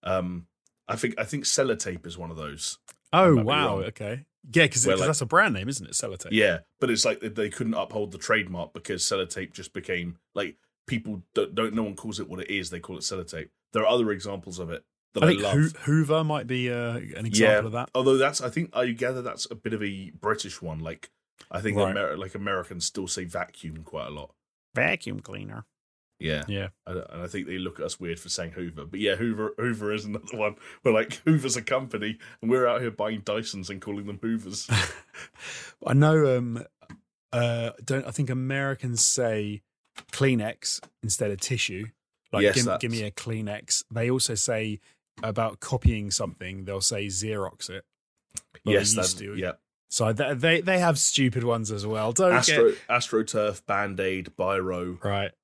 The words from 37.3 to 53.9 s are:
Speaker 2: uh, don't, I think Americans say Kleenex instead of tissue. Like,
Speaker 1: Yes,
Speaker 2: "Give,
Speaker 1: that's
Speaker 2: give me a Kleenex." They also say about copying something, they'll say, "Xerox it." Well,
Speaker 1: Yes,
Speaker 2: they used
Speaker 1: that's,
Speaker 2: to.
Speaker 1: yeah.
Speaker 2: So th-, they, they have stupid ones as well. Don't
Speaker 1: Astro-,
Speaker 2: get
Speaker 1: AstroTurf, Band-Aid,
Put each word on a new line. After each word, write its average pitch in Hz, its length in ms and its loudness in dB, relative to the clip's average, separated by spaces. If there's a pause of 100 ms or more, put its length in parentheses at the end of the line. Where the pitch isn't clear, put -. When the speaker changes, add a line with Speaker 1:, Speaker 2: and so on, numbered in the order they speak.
Speaker 2:
uh, 117 400 0 (120)
don't, 131 240 -2
I 127 40 -10
think 131 180 -2
Americans 131 760 0
say 107 560 0 (500)
Kleenex 120 720 0 (200)
instead 104 300 0
of 98 100 -6
tissue. 110 460 -4 (440)
Like, 101 120 4
Speaker 1:
Yes, 101 120 8
Speaker 2:
"Give, 123 100 4
Speaker 1:
that's 113 160 0
Speaker 2:
give 120 100 -2
me 113 120 -2
a 104 80 -4
Kleenex." 107 800 -4
They 117 180 0
also 127 260 0
say 110 440 -2 (420)
about 110 380 -2
copying 107 500 2
something, 95 560 -6
they'll 98 160 -6
say, 101 260 -2
"Xerox 98 640 -6
it." 95 160 -12 (800)
Well, 104 80 4
Speaker 1:
Yes, - 0 -
Speaker 2:
they 101 60 8
used 104 180 2
Speaker 1:
that's, 90 180 2
Speaker 2:
to. 101 200 -10
Speaker 1:
yeah. 90 180 -4 (360)
Speaker 2:
So 113 240 2
th-, 139 240 0
they, 165 240 4
they 185 180 2
have 170 200 4
stupid 127 440 2
ones 113 280 0
as 101 140 -4
well. 110 280 0
Don't 180 200 6
Speaker 1:
Astro-, 127 380 8
Speaker 2:
get - 180 -6
Speaker 1:
AstroTurf, 110 760 2
Band-Aid, 98 720 -2